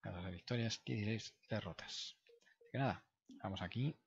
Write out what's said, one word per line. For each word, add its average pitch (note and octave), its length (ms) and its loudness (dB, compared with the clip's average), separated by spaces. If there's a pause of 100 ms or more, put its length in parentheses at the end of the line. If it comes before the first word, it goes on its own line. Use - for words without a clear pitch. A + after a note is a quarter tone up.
Catorce F#2 300 -4
victorias, A2+ 540 0
dieciséis A2 500 0 (140)
derrotas. - 680 -4 (100)
Así - 460 -20
que B2 60 2
nada, G#2+ 260 4 (380)
vamos G2 200 -2
aquí. A#2+ 340 0 (100)